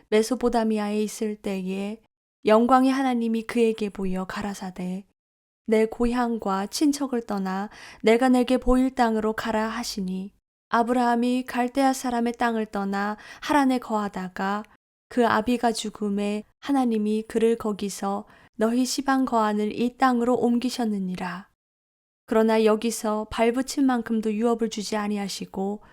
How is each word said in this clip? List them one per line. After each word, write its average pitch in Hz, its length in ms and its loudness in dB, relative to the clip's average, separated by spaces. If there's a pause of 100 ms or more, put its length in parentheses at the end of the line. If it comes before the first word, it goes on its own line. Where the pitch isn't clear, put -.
메소보다미아에 220 920 2
있을 208 340 -4
때에 196 680 -6 (440)
영광의 247 460 6
하나님이 233 520 0
그에게 220 460 0
보여 185 360 -4
가라사대, 190 800 -8 (600)
내 220 200 4
고향과 233 840 -2
친척을 285 580 0
떠나 196 440 -4 (340)
내가 233 260 6
내게 254 280 4
보일 254 360 2
땅으로 220 400 0
가라 220 340 -2
하시니, 196 680 -8 (360)
아브라함이 240 760 2
갈대아 254 500 0
사람의 240 400 -2
땅을 226 340 -2
떠나 196 500 -4 (240)
하란에 269 380 2
거하다가 202 840 -4 (440)
그 240 200 2
아비가 226 440 2
죽음에 208 720 -4 (160)
하나님이 220 680 0
그를 226 300 2
거기서 202 680 -4 (280)
너희 233 300 2
시방 262 400 0
거하는 214 460 0
이 240 260 -2
땅으로 247 380 2
옮기셨느니라. 202 1120 -2 (800)
그러나 220 400 4
여기서 214 640 0
발붙일 247 540 0
만큼도 226 500 0
유업을 226 380 0
주지 214 260 -6
아니하시고, 202 960 -6